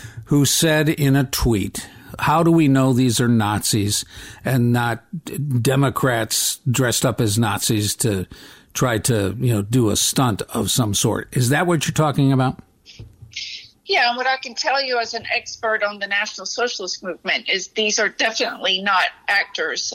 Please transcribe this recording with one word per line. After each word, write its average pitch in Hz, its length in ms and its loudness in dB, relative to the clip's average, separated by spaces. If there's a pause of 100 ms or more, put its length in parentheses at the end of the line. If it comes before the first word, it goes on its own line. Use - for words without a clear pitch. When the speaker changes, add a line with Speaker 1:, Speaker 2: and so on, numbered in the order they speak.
(260)
Speaker 1:
who 147 200 4
said 156 420 2
in 139 300 2
a 139 80 2
tweet, 107 600 -2 (320)
"How 156 260 2
do 165 80 6
we 160 180 6
know 135 240 4
these 123 260 2
are 123 80 4
Nazis 107 760 0 (400)
and 123 260 2
not 120 320 0 (220)
d-, - 120 -8
Democrats 131 1200 0 (100)
dressed 120 360 2
up 113 140 0
as 107 180 2
Nazis 104 600 0
to 95 280 0 (480)
try 123 240 0
to, 101 400 0
you 127 160 0
know, 101 80 0
do 113 280 2
a 98 60 0
stunt 117 460 0 (120)
of 202 180 -2
some 107 240 0
sort?" 98 320 -2 (100)
Is 123 120 2
that 156 180 2
what 170 180 0
you're 160 80 -4
talking 147 380 2
about? 131 280 0 (1200)
Speaker 2:
Yeah, 254 240 0
and 240 80 0
what 247 120 -2
I 262 100 0
can 254 180 -12
tell 269 260 -2
you 254 180 -2
as 226 140 -4
an 214 160 -8
expert 220 540 -4
on 208 160 -4
the 196 80 -8
National 202 380 -4
Socialist - 580 -6
Movement 165 460 -6
is 190 200 -4
these 214 300 -2
are 208 80 2
definitely 196 760 -4
not 190 260 2 (200)
actors. 165 680 -4